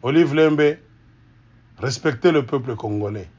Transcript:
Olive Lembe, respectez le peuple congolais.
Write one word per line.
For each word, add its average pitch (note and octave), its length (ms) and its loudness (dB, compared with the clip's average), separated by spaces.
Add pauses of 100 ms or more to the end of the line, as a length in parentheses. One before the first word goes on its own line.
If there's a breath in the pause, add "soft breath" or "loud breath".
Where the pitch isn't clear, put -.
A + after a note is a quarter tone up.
Olive C#3+ 320 2
Lembe, D3+ 420 2 (1000)
respectez C3+ 520 -2
le C#3+ 160 0
peuple B2 300 -6
congolais. G#2 520 -8 (100)